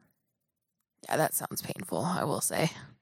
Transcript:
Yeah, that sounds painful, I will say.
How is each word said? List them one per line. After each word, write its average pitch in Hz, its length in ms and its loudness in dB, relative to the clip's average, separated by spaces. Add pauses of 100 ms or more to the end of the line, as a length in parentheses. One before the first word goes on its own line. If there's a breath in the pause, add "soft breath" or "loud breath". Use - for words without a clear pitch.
(1080)
Yeah, - 100 0
that 151 160 4
sounds - 280 -2
painful, - 420 -4
I 175 200 2
will - 180 0
say. - 300 2 (300 loud breath)